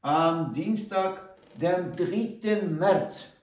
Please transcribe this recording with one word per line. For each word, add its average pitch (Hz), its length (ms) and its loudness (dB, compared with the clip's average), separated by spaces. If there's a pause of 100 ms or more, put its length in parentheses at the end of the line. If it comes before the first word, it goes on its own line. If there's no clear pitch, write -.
(120)
Am 165 420 2
Dienstag, 190 800 -2 (200)
dem 175 400 0
dritten 202 840 -2
März. - 640 0